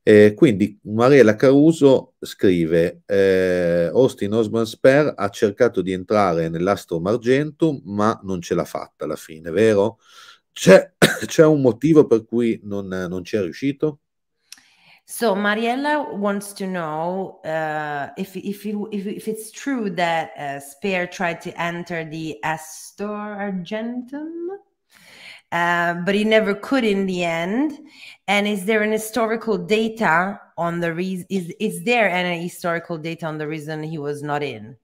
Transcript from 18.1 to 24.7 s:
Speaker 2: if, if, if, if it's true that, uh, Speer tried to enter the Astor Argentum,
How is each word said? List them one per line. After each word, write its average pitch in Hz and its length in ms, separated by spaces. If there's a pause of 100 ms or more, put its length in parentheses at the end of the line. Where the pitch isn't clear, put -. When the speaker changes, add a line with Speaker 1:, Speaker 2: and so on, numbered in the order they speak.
Speaker 2:
if, 190 220
if, 196 260
if, 208 440
if - 200
it's 220 220
true 240 460
that, 165 420
uh, 139 220
Speer 180 480
tried 170 340
to - 180
enter 170 460
the 156 380
Astor - 640
Argentum, 220 1400 (1000)